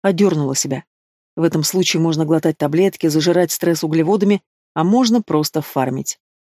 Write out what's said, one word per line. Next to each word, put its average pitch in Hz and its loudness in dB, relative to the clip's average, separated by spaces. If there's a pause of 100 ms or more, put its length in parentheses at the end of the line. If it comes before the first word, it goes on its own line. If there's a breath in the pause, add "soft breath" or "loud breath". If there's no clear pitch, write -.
одёрнула 165 2
себя. 139 -4 (520)
В 160 -2
этом 165 0
случае 180 0
можно 160 0
глотать 156 0
таблетки, 165 0
зажирать 160 2
стресс 170 -2
углеводами, 185 0 (320)
а 156 -2
можно 226 2
просто 156 -2
фармить. 135 -4 (320)